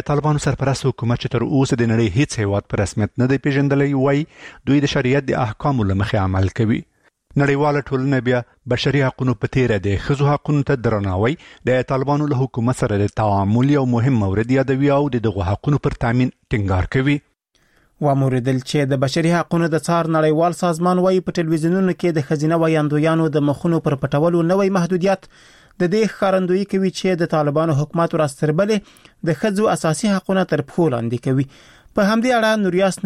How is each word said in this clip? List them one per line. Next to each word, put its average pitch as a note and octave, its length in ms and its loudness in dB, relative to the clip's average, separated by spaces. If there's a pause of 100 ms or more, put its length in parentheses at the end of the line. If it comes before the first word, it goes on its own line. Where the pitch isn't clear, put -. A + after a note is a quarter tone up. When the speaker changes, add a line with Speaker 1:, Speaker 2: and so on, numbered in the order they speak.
Speaker 1:
طالبانو D3 380 0
سرپرست C3+ 420 -2
حکومت A#2+ 360 -2
چې B2+ 120 -6
تر A#2 120 0
اوسه C3+ 340 0
د A#2+ 100 2
نړۍ A2+ 180 2 (100)
هیڅ C3+ 260 -2
هیواد G2+ 260 -2
په - 120 -4
رسمیت G2+ 300 -2 (100)
نه B2 100 2
دی C#3 60 2 (100)
پیژندلی، C#3+ 460 2
وایي C#3 280 2 (460)
دوی C#3 160 4
د C#3+ 100 0
شریعت C3+ 320 0
د C3+ 160 -2
احکامو B2 480 -2
له F#2+ 120 0
مخې A2 200 -2
عمل F#2+ 260 0 (120)
کوي. A2+ 180 0 (640)
نړیواله C#3+ 480 0
ټولنه C3 380 0
بیا B2 120 0 (340)
بشري C3+ 300 0
حقونو B2+ 300 -2 (100)
په C#3 120 -6
تیره A#2 300 2
د G2 200 0
ښځو C#3+ 260 0
حقونو D3 380 0
ته C#3 160 0
درناوی G#2 520 0 (320)
د B2+ 200 2
طالبانو C#3+ 420 0
له C3 120 0
حکومت B2+ 380 -2
سره G#2 200 0
د G#2 180 0
تعامل G#2+ 540 2
یو C#3 180 2
مهم A#2 300 2
مورد G#2 340 0
یادوي C3+ 400 2
او C#3+ 60 2 (140)
د A2 120 -2
دغو G2 220 -2
حقونو C3+ 380 0
پر C3+ 180 -4
تامین B2 260 2 (220)
ټینګار F#2+ 420 0
کوي. C#3 220 0 (880)
Speaker 2:
واوریدل C3 560 0
چې C#3+ 320 -2
د C3 100 0
بشري D#3+ 320 0
حقونو E3 400 0
د D#3 140 -2
څار E3+ 260 0
نړیوال D#3+ 460 2
سازمان F3+ 420 0
وایي F#3 240 2
په F3+ 140 -6
ټلویزیونونو E3 580 0
کې E3+ 180 0
د D3 120 -2
ښځینه D#3 340 0
ویاندویانو D#3+ 760 0
د D3 140 2
مخونو D#3+ 380 -2
پر C#3+ 160 -2
پټولو E3 480 0
نوی G3 260 0
محدودیت F3+ 500 -2 (540)
د F3 100 2
دې G#3+ 160 2
ښکارندویي F#3+ 640 0
کوي F#3+ 160 2
چې F#3 320 -2
د E3 100 -2
طالبانو D#3 460 0
حکومت D#3+ 380 -2
ورځ D3+ 260 0
تر D3+ 180 0
بلې G#3 180 2 (500)
د D#3+ 120 0
ښځو G#3+ 320 0
اساسي E3+ 400 0
حقونه F#3+ 400 0
تر D#3 160 0
پښو - 260 0
لاندې A#2 320 -4
کوي. C3+ 200 0 (500)
په G#3 160 2
همدې A#3 260 2
اړه A3 240 2
نوریاس F#3 440 0